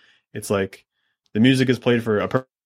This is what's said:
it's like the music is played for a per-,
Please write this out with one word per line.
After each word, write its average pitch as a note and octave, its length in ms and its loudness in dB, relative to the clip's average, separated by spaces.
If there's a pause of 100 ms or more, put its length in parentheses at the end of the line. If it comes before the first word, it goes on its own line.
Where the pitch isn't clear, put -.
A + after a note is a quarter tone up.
(340)
it's G#2+ 160 -10
like G2 360 -4 (480)
the G#2+ 60 -2
music C3 300 4
is A#2+ 100 0
played A#2+ 240 0
for G#2+ 160 -2
a G2 80 -2
per-, B2+ 200 -4 (180)